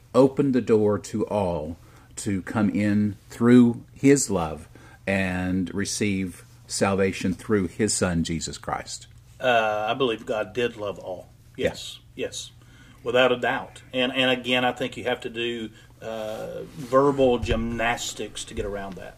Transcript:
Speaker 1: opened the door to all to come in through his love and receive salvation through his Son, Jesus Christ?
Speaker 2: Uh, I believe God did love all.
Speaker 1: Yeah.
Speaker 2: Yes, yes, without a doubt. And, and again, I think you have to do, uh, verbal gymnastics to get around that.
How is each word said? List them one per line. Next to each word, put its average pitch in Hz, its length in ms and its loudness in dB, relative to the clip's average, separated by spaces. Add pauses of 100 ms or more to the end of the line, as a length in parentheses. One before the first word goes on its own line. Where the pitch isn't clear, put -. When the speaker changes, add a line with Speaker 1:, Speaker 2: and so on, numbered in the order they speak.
(140)
Speaker 1:
opened 139 400 4
the 127 60 4
door 104 380 4
to 104 280 -4
all 87 500 -2 (400)
to 98 260 -4
come 104 280 0
in 104 460 0 (140)
through 120 540 6 (100)
his 139 360 4
love 78 380 -4 (380)
and 92 640 -2
receive 95 720 -4 (220)
salvation 98 680 0
through 98 340 0
his 104 240 -2
Son, 87 320 0
Jesus 78 340 -6
Christ? - 480 -10 (340)
Speaker 2:
Uh, 110 480 2
I 120 60 -2
believe 117 320 -2
God 107 260 -4
did 117 240 -2
love 101 220 -8
all. 90 300 -12 (280)
Speaker 1:
Yeah. 131 120 -2
Speaker 2:
Yes, - 300 -8 (180)
yes, - 340 -10 (540)
without 123 260 4
a 123 60 4
doubt. 120 460 -4 (100)
And, 127 200 0
and 131 180 2
again, 123 340 0
I 123 80 2
think 123 240 -6
you 107 80 -10
have 120 160 -2
to 127 100 -10
do, 117 400 -6 (320)
uh, 110 640 -10 (120)
verbal 135 600 4
gymnastics 117 1080 -4
to - 100 -16
get 110 120 -6
around 98 300 -8
that. - 220 -16